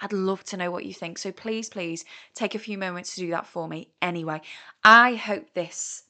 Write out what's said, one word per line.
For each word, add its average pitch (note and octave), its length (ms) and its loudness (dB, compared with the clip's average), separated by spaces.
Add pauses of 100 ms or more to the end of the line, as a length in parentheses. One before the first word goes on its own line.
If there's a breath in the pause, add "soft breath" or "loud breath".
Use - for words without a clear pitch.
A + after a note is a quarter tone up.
I'd G3+ 120 -6
love F#3+ 320 0
to G3 120 -10
know F3+ 140 -2
what F3 140 -6
you F#3+ 100 -12
think. E3+ 240 -10
So F#3+ 120 -8
please, A3 380 -6
please E3+ 360 -8 (280 loud breath)
take G#3+ 220 -4
a G#3 40 -6
few G3+ 200 -8
moments F3+ 340 -6
to F#3 80 -8
do F3 80 -4
that E3 160 -2
for E3 220 -8
me D#3+ 220 -10 (120)
anyway. D#3+ 400 -2 (420 loud breath)
I A#3 300 10
hope G#3 400 -6
this - 560 -8